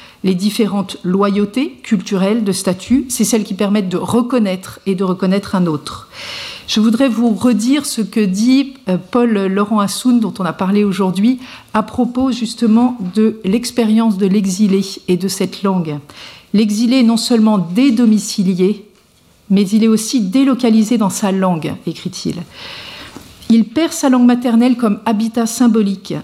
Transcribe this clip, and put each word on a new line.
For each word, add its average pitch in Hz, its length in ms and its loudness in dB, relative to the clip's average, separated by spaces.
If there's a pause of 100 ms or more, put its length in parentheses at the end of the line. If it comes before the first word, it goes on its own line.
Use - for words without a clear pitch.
(240)
les 190 100 2
différentes 196 680 -2
loyautés 202 800 0
culturelles, 202 640 0
de 196 80 -2
statut, 190 560 -2
c'est - 160 -2
celles 214 200 0
qui - 100 -8
permettent 202 360 -2
de 175 80 -2
reconnaître 214 880 -2
et 190 80 0
de 190 100 -2
reconnaître 190 500 -2
un 185 120 2
autre. - 420 -6 (580)
Je - 140 -2
voudrais 226 280 2
vous 226 260 0
redire 247 500 2
ce - 160 -6
que 220 200 -2
dit, 233 540 2 (140)
euh, 185 80 2 (140)
Paul 240 220 2 (160)
Laurent 202 320 0
Assoun, 233 400 0
dont 196 180 -2
on 185 60 -2
a 160 80 -2
parlé 196 320 0
aujourd'hui, 196 560 0 (340)
à 214 80 2
propos 254 480 -2
justement 233 640 0 (180)
de 220 300 0
l'expérience 226 720 0
de 196 100 0
l'exilé 196 560 2 (260)
et 185 80 2
de 190 120 -2
cette 185 340 -6
langue. 175 360 -2 (560)
L'exilé 220 440 2
est 240 40 4
non 233 140 4
seulement 220 420 2
dédomicilié, 202 1300 2 (640)
mais 196 180 2
il 214 160 2
est 226 40 4
aussi 220 320 0
délocalisé 226 760 2
dans 202 140 0
sa 190 220 -2
langue, 180 420 -2 (120)
écrit-il. - 500 -8 (1160)
Il 226 120 4
perd 320 260 -2
sa - 180 -2
langue 247 180 4
maternelle 247 500 2
comme 220 300 -2
habitat 226 400 -2
symbolique 214 760 0